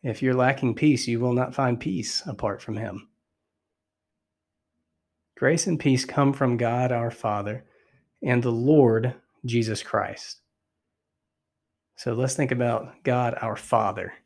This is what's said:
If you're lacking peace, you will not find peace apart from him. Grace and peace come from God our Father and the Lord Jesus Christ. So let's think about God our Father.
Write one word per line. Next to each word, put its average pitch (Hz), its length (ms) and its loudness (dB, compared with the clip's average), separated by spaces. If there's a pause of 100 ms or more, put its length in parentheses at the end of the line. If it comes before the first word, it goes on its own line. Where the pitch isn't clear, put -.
If 123 220 -4
you're 131 100 2
lacking 127 400 2
peace, 147 340 2
you 117 120 -2
will 123 140 0
not 127 200 0
find 123 260 0
peace - 460 -4
apart 104 340 -4
from 107 180 -8
him. 107 320 -10 (2250)
Grace 156 300 2
and 165 120 0
peace 131 240 4
come 139 300 2
from 123 240 0
God 120 340 0
our 117 200 -2
Father 104 520 -4 (600)
and 123 180 2
the 120 100 0
Lord 120 600 4 (320)
Jesus 113 380 -2
Christ. - 540 -6 (1600)
So - 180 -6
let's 131 200 -2
think 139 160 0
about 120 540 -2
God 123 360 0
our 110 160 -4
Father. 98 600 -2 (100)